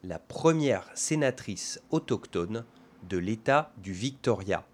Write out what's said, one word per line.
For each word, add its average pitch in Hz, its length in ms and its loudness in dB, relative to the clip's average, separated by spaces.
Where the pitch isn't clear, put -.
la 87 160 -6
première 147 720 2
sénatrice - 960 -2
autochtone 113 720 -2
de 95 80 0
l'État 113 600 2
du 95 160 -8
Victoria. 98 720 0